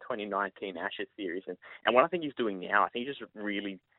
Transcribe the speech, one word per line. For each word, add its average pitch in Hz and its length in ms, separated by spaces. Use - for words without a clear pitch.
twenty 107 180
nineteen 98 520
Ashes 98 400
series. 92 320
And, 90 80
and 113 100
what 127 100
I 170 40
think 170 140
he's 143 140
doing 101 240
now, 95 240
I 87 40
think 120 180
he's 139 100
just 113 180
really 101 460